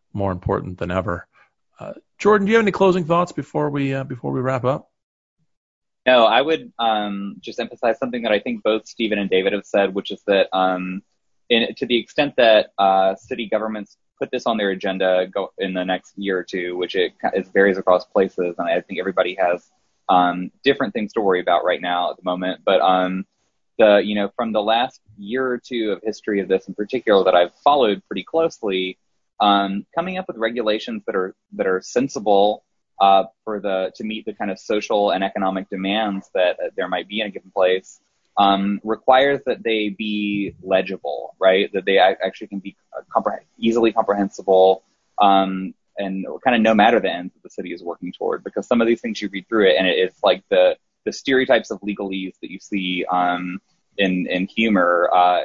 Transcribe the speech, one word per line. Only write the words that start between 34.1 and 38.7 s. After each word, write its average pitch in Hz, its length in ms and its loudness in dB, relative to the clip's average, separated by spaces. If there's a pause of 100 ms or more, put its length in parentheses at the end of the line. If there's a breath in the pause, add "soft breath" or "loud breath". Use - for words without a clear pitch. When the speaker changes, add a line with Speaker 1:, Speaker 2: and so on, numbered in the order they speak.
Speaker 2:
the 107 80 -8
kind 104 160 -6
of 98 80 -6
social 104 540 0
and 95 120 0
economic 95 460 -4
demands 98 640 -4
that, 90 260 0
uh, 87 160 -6
there 92 120 -4
might 90 200 -6
be 104 140 -8
in 107 60 -4
a - 20 -8
given 95 220 -16
place, 92 480 0 (380)
um, 98 460 2